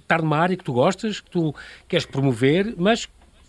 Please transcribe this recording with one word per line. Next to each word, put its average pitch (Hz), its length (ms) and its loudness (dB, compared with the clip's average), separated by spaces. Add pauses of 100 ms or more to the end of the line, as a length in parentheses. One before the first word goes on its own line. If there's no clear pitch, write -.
estar 165 200 0
numa 151 160 0
área 180 200 0
que - 60 -14
tu 135 100 -6
gostas, 185 480 0
que - 100 -20
tu 160 240 -2 (320)
queres 165 180 -2
promover, 139 720 0
mas 208 300 0 (420)